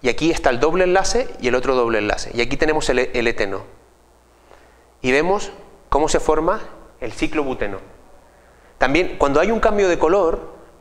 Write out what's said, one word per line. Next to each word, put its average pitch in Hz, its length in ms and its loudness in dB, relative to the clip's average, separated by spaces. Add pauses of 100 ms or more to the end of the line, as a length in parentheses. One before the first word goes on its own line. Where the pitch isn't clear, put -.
y 123 80 0
aquí 156 200 0
está 147 200 0
el 123 100 -2
doble 175 240 2
enlace 190 440 0 (120)
y 123 80 -2
el 120 60 0
otro 131 200 0
doble 117 240 2
enlace. 104 360 -2
Y 117 80 0
aquí 127 160 -2
tenemos 156 320 0
el, 127 80 2
el 120 280 -2
eteno. 98 360 -2 (1400)
Y 127 120 2
vemos 180 380 2 (380)
cómo 147 200 2
se 156 120 2
forma 165 400 0 (400)
el 113 120 -8
ciclo 156 300 -2
buteno. 107 360 -4 (960)
También, 170 400 0
cuando 143 240 2
hay 196 100 2
un 226 100 0
cambio 208 280 2
de 170 100 2
color 165 600 0 (220)